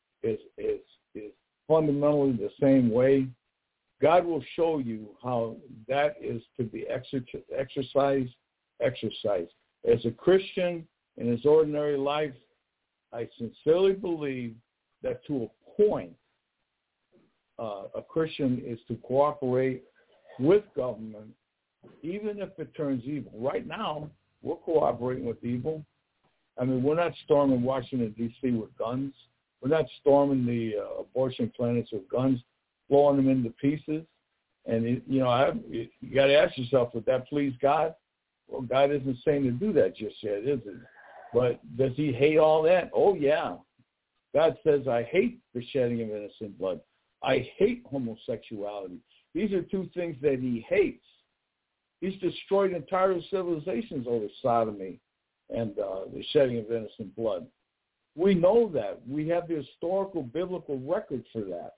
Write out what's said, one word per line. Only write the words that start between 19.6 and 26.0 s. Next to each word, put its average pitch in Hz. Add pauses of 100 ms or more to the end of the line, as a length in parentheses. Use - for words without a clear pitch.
with 185 (120)
government, 110 (680)
even 202
if 190
it 151
turns 135
evil. 139
Right 127
now, 156 (340)
we're 151
cooperating 135
with 113
evil. 135 (760)